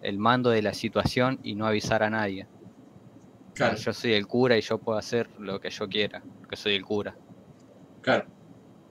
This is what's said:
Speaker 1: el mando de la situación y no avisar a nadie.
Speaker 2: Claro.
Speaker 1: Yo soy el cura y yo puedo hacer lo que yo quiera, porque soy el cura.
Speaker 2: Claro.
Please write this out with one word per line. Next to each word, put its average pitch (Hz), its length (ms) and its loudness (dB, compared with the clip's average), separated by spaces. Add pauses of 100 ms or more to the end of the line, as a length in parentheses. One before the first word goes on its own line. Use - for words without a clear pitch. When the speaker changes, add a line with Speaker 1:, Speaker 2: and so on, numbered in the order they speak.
Speaker 1:
el 101 160 -6
mando 120 320 4
de 110 120 4
la 101 120 0
situación 123 680 0
y 113 120 -8
no 107 120 -4
avisar 107 360 0
a 107 80 2
nadie. 101 360 -4 (1080)
Speaker 2:
Claro. 117 220 0
Speaker 1:
Yo 113 160 -4
soy 117 220 0
el 101 120 2
cura 120 320 4
y 107 40 2
yo 110 160 -2
puedo 110 200 -2
hacer 117 400 -2
lo 98 220 -6
que 90 100 -8
yo 104 180 -8
quiera, 101 340 -2 (180)
porque - 160 -12
soy 104 180 0
el 95 100 -2
cura. 101 320 -4 (880)
Speaker 2:
Claro. 120 240 0 (640)